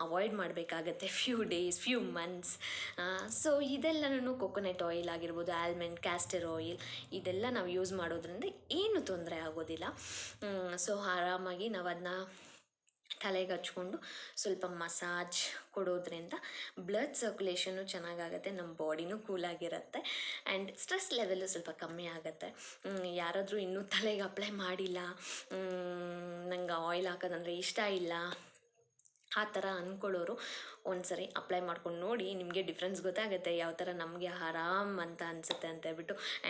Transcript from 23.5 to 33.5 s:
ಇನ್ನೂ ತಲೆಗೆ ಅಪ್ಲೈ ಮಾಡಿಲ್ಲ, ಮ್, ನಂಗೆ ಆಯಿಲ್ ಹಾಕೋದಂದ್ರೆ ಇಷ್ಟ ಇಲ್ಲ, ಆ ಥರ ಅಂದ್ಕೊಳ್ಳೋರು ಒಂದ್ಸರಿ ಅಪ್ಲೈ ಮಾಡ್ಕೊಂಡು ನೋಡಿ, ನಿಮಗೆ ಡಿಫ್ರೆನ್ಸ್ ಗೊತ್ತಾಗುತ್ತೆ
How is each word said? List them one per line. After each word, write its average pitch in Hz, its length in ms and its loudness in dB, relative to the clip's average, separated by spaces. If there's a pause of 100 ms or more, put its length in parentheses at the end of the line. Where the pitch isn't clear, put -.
ಇನ್ನೂ 190 240 0
ತಲೆಗೆ 202 400 2
ಅಪ್ಲೈ 202 280 -2
ಮಾಡಿಲ್ಲ, 185 480 0 (540)
ಮ್, 180 1000 -2
ನಂಗೆ 180 220 0
ಆಯಿಲ್ 170 340 2
ಹಾಕೋದಂದ್ರೆ 175 500 0
ಇಷ್ಟ 185 220 0
ಇಲ್ಲ, 190 340 4 (1200)
ಆ 214 80 6
ಥರ 196 220 0
ಅಂದ್ಕೊಳ್ಳೋರು 190 720 0 (460)
ಒಂದ್ಸರಿ 180 420 0
ಅಪ್ಲೈ - 340 0
ಮಾಡ್ಕೊಂಡು 170 400 -2
ನೋಡಿ, 196 340 0
ನಿಮಗೆ 185 280 0
ಡಿಫ್ರೆನ್ಸ್ 185 400 -2
ಗೊತ್ತಾಗುತ್ತೆ 185 540 2